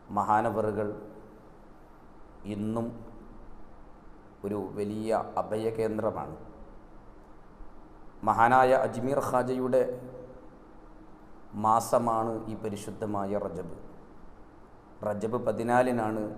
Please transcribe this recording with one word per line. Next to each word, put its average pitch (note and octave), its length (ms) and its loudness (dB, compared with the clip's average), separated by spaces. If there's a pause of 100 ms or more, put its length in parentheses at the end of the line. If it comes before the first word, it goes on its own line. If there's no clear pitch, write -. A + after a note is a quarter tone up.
(180)
മഹാനവറുകൾ G#2+ 720 4 (1700)
ഇന്നും A2 320 -2 (1600)
ഒരു G2+ 140 -2 (180)
വലിയ G#2+ 340 -2 (300)
അഭയകേന്ദ്രമാണ്. G#2+ 960 -2 (1900)
മഹാനായ B2 440 8 (140)
അജ്മീർ A#2+ 420 0
ഖാജയുടെ B2+ 560 4 (1800)
മാസമാണ് A#2 680 4 (180)
ഈ A2 120 -6
പരിശുദ്ധമായ G2+ 680 -4 (140)
റജബ്. E2+ 300 -8 (1300)
റജബ് G#2 380 -2
പതിനാലിനാണ് A2+ 760 2 (160)